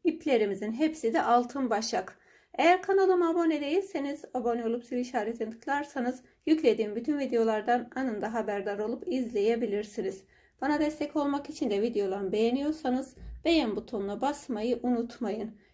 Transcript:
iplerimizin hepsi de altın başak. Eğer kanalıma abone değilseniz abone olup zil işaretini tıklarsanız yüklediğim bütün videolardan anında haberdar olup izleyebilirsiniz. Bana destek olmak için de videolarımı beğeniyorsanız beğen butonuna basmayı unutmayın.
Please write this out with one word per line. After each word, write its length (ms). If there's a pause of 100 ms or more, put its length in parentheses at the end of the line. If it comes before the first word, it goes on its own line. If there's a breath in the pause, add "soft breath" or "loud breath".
iplerimizin 680
hepsi 420
de 80
altın 480
başak. 480 (360 soft breath)
Eğer 280
kanalıma 480
abone 300
değilseniz 640 (100)
abone 320
olup 180
zil 120
işaretini 540
tıklarsanız 720 (240 soft breath)
yüklediğim 500
bütün 220
videolardan 760
anında 360
haberdar 460
olup 280
izleyebilirsiniz. 1200 (360 soft breath)
Bana 200
destek 360
olmak 340
için 200
de 120
videolarımı 500
beğeniyorsanız 840 (280 loud breath)
beğen 320
butonuna 440
basmayı 640
unutmayın. 720 (180 loud breath)